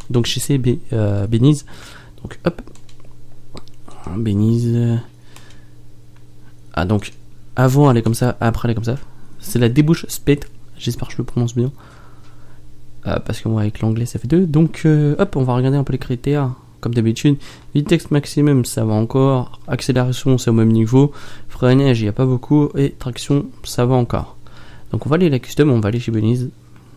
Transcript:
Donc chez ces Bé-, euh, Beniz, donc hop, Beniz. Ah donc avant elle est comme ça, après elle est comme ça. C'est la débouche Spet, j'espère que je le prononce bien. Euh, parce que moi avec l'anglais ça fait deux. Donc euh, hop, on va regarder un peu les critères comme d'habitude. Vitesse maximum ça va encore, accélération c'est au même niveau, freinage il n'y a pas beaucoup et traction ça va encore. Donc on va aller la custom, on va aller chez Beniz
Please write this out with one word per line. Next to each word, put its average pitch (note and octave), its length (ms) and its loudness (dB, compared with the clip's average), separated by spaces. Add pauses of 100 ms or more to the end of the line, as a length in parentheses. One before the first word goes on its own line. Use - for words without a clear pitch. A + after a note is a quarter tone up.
Donc A#2+ 160 2
chez - 160 -2
ces C#3+ 160 0
Bé-, A#2+ 240 2 (140)
euh, G2+ 320 2
Beniz, B2 400 4 (560)
donc - 240 -14
hop, - 160 -4 (1500)
Beniz. A#2 840 2 (1700)
Ah F2+ 140 -2
donc G#2 260 0 (420)
avant C3 360 6
elle A#2 80 4
est A2+ 40 2
comme A2+ 120 2
ça, B2 260 0
après A#2 260 0
elle A#2+ 60 2
est A2 40 -4
comme A2+ 80 -4
ça. A#2 120 -2 (420)
C'est - 200 -2
la A#2+ 100 4
débouche D3+ 400 2
Spet, C#3+ 320 0 (380)
j'espère - 300 -4
que - 40 -12
je - 60 -6
le A#2+ 60 -2
prononce A#2+ 300 -2
bien. B2 160 0 (1400)
Euh, E2 100 -2
parce - 220 -6
que A2+ 100 -2
moi A2 100 0
avec G#2+ 200 -2
l'anglais A2 260 0
ça - 120 -6
fait A#2 100 -6
deux. F3 180 4
Donc D#3 400 2
euh, D3+ 320 4
hop, G3 180 0
on C3+ 60 2
va B2+ 120 2
regarder C3 220 2
un C#3 80 0
peu C3 80 -4
les C3 60 -2
critères C3 540 -2 (280)
comme A#2 140 -2
d'habitude. A#2+ 420 2 (400)
Vitesse D3+ 340 2
maximum D3 540 2
ça A2+ 200 -4
va G#2+ 100 2
encore, B2+ 760 2
accélération B2+ 680 2
c'est B2 140 0
au - 20 4
même A2+ 200 6
niveau, B2 400 6 (360)
freinage B2+ 520 4
il - 20 -2
n'y G#2 60 0
a G2+ 40 0
pas C3 140 0
beaucoup D3 480 2
et C#3+ 160 0
traction - 560 -2 (160)
ça - 240 0
va B2+ 80 4
encore. - 420 0 (540)
Donc - 160 -4
on - 20 -4
va C#3 60 2
aller F3 160 4
la C3 80 2
custom, D3 320 2
on A#2+ 80 4
va G#2 120 0
aller A#2+ 100 -2
chez A2+ 100 -6
Beniz A2+ 400 0 (460)